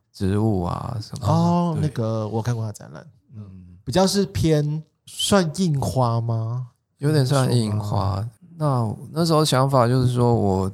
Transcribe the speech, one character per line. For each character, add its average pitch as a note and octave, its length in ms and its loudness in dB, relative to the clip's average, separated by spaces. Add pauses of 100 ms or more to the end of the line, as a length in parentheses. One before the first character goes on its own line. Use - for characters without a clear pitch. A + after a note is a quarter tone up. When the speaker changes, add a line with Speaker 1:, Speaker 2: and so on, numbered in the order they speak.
(120)
Speaker 1:
植 G2+ 260 -2
物 G#2 240 0
啊 F2 400 -6
什 - 160 -12
么 - 80 -4
的。 - 60 4
Speaker 2:
哦， E3+ 420 2
Speaker 1:
对。 D3+ 80 -2
Speaker 2:
那 D3+ 60 -2
个 A2 400 -4
我 A2 120 -4
看 A#2 140 -2
过 A2+ 100 -6
他 A2 60 -8
展 - 220 -16
览。 D2+ 120 -18 (300)
Speaker 1:
嗯。 F#2+ 480 -18
Speaker 2:
比 - 80 -12
较 F#3 160 4
是 F#3+ 200 2
偏， D#3 580 0 (200)
算 F#3 520 0
印 E3 240 0
花 A#2 400 0
吗？ A#2 480 -4 (300)
Speaker 1:
有 C#3+ 120 0
点 C#3+ 160 4
算 C3 260 2
印 A2 240 2
花。 G2+ 420 -2
Speaker 2:
是 G2+ 40 -4
吗？ A#2 80 -8 (260)
Speaker 1:
那， C3 400 0 (140)
那 D#3+ 160 -2
时 E3 60 2
候 D#3 120 4
想 C3+ 240 2
法 C3 200 4
就 B2+ 180 4
是 B2 60 2
说， B2 200 2
我 G2 420 2